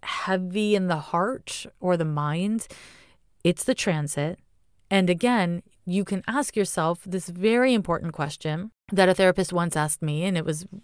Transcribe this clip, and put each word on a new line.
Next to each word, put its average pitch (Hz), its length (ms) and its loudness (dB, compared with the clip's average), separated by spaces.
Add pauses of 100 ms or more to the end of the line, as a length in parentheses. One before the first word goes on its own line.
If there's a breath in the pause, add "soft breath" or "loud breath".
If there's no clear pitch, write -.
heavy 190 680 0
in 185 140 2
the 165 100 0
heart 180 680 -4 (160)
or 180 160 2
the 165 80 -2
mind, 160 640 -2 (720 loud breath)
it's 175 220 2
the 254 100 2
transit. 151 640 -2 (520)
And 190 180 4
again, 180 540 2 (240)
you 185 180 0
can 185 240 -4
ask 269 260 -2
yourself 175 520 0
this 180 240 -6
very 226 420 2
important 170 400 0
question 156 600 -6 (200)
that 190 160 6
a 185 60 6
therapist 185 400 2
once 170 200 0
asked 151 280 -2
me, 151 220 -2
and 190 120 0
it 160 80 -2
was 160 220 -4 (180)